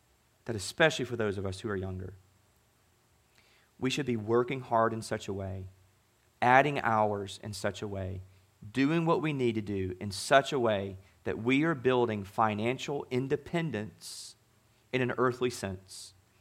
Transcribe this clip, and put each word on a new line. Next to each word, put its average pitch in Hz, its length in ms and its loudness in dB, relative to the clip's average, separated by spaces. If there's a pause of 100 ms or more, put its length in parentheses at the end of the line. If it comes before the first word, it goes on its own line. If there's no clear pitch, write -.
(460)
that 117 100 -4
especially 151 500 2
for 120 120 -6
those 104 200 0
of 95 80 -6
us 95 140 -4
who 113 100 -6
are 104 60 -2
younger, 95 380 -8 (1600)
we 131 120 -2
should 135 160 -2
be 123 100 0
working 120 460 2
hard 113 320 4
in 113 80 -6
such - 260 -6
a 104 60 -6
way, 95 340 -6 (720)
adding 135 380 6
hours 104 640 0
in 107 100 -8
such 101 280 -4
a 110 60 -6
way, 95 340 -6 (500)
doing 151 340 2
what 165 160 2
we 151 120 0
need 123 220 2
to 110 60 0
do 98 380 -2
in 101 100 -6
such 135 420 4
a 147 80 0
way 101 380 0 (280)
that 101 180 -4
we 135 200 4
are 165 120 2
building 120 480 2
financial 113 880 -2
independence 127 1200 -4 (560)
in 127 100 0
an 123 160 0
earthly 123 320 2
sense, - 640 -8 (280)